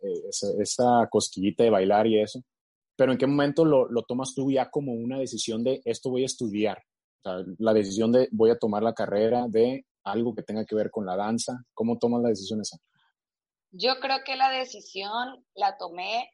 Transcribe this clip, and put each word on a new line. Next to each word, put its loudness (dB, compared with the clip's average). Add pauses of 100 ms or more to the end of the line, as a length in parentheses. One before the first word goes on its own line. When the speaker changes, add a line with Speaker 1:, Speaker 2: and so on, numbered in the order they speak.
Speaker 1:
eh, -6
esa, -6 (120)
esa 2
cosquillita 0
de 6
bailar 4
y 4
eso, -4 (540)
pero 4
¿en 0
qué 2
momento 2
lo, 6
lo -2
tomas -6
tú -2
ya 0
como -4
una -6
decisión -4
de, 0
"Esto -4
voy 0
a -2
estudiar"? -2 (420)
O -20
sea, -6 (140)
la 2
decisión 2
de, 4
"Voy 4
a 2
tomar -2
la 0
carrera 0
de 2 (200)
algo -2
que -10
tenga -6
que -6
ver 0
con -6
la -4
danza". -2 (200)
¿Cómo -2
tomas 0
la 2
decisión -4
esa? -12 (920)
Speaker 2:
Yo -2
creo -2
que -6
la 2
decisión -8
la -2
tomé -8